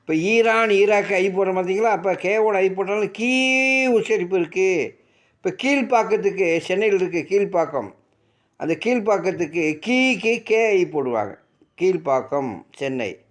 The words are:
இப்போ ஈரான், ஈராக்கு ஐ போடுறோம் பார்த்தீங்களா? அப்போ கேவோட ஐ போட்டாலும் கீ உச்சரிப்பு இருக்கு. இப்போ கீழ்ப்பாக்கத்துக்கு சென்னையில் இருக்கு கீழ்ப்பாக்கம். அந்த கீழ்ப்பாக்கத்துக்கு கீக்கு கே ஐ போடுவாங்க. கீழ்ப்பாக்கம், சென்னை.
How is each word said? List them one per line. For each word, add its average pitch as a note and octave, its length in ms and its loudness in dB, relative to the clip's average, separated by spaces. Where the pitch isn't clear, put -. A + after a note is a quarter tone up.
இப்போ D#3+ 220 -2
ஈரான், A3+ 460 2
ஈராக்கு G3+ 440 4
ஐ F#3+ 180 0
போடுறோம் F#3+ 260 0
பார்த்தீங்களா? F#3+ 400 0
அப்போ F3+ 160 -2
கேவோட G#3 420 0
ஐ F#3+ 160 2
போட்டாலும் G3 400 -4
கீ C4 760 0
உச்சரிப்பு G3 520 0
இருக்கு. F3 640 -2
இப்போ - 140 -6
கீழ்ப்பாக்கத்துக்கு G3+ 960 0
சென்னையில் G3 400 0
இருக்கு E3+ 300 -2
கீழ்ப்பாக்கம். E3+ 640 -2
அந்த D#3+ 280 -4
கீழ்ப்பாக்கத்துக்கு F3+ 800 0
கீக்கு A#3 560 0
கே A3 240 2
ஐ F#3+ 200 2
போடுவாங்க. B2 480 -2
கீழ்ப்பாக்கம், C#3+ 920 -2
சென்னை. C3 480 -6